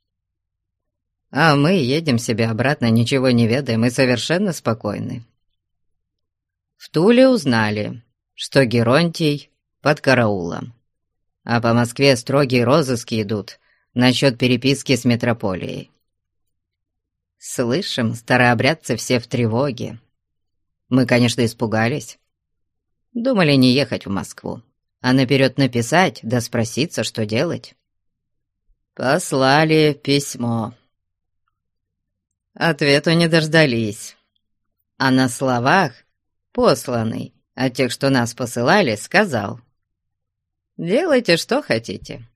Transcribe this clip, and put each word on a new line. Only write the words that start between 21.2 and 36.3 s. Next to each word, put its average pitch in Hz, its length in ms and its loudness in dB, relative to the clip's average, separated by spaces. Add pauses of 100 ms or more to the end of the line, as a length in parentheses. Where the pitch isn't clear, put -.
испугались. 113 720 -4 (960)
Думали 226 400 0
не 127 180 4
ехать 127 360 -2
в - 20 -12
Москву, 95 540 -10 (360)
а 127 140 0
наперёд 131 440 2
написать 135 640 0
да 117 180 -2
спроситься, 117 600 -4
что 110 220 -6
делать. 117 500 -6 (1200)
Послали 151 960 2
письмо. 120 800 -4 (1800)
Ответу 147 560 2
не 170 160 4
дождались. 151 880 2 (800)
А 131 140 0
на 131 180 2
словах 131 640 0 (580)